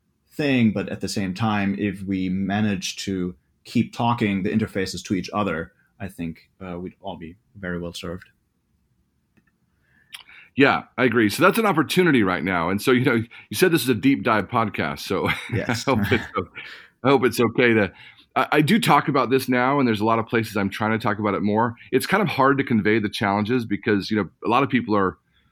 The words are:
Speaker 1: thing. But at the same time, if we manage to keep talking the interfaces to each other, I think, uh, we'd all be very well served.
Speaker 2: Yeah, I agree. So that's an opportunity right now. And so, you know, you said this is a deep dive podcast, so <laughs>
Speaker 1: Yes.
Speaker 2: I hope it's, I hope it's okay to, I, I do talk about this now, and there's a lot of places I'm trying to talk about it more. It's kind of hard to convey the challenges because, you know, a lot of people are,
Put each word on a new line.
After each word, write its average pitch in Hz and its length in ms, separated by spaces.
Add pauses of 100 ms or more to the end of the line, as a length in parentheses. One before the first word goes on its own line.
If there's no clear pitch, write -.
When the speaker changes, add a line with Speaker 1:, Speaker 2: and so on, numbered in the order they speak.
(320)
Speaker 1:
thing. 127 400
But 98 160
at 95 140
the 95 60
same 95 260
time, 101 440
if 101 240
we 95 280
manage 98 760
to 90 300 (300)
keep - 280
talking 110 520
the 101 60
interfaces 101 540
to 104 100
each 90 200
other, 92 380 (260)
I 101 100
think, 82 400 (100)
uh, 90 200
we'd 90 240
all 92 160
be 82 180 (180)
very 90 240
well 85 140
served. 90 320 (2250)
Speaker 2:
Yeah, 120 280 (140)
I 123 60
agree. 113 260
So 131 120
that's 190 160
an 220 80
opportunity 160 560
right 90 200
now. 87 280
And 101 120
so, 135 80
you 123 140
know, 117 100
you - 400
said 180 180
this 156 100
is 123 60
a 127 60
deep 110 300
dive 104 240
podcast, 101 520
so 90 280 (120)
<laughs> - 140
Speaker 1:
Yes. 113 320
Speaker 2:
I 139 80
hope 101 180
it's, - 120 (800)
I 127 40
hope 135 160
it's 120 160
okay 120 340
to, 101 180 (440)
I, 127 160
I 151 80
do 165 200
talk 151 280
about 131 220
this 131 180
now, 127 300
and 127 100
there's 107 120
a 104 40
lot 113 140
of 113 80
places 110 300
I'm 98 120
trying 107 220
to 110 80
talk 104 200
about 104 160
it 82 80
more. 110 340 (160)
It's 123 140
kind 202 160
of 160 60
hard 135 300
to 135 60
convey 107 340
the 104 100
challenges 107 560
because, 101 460
you 110 60
know, 95 120 (160)
a 90 40
lot 123 140
of 135 60
people 110 280
are, 95 220 (340)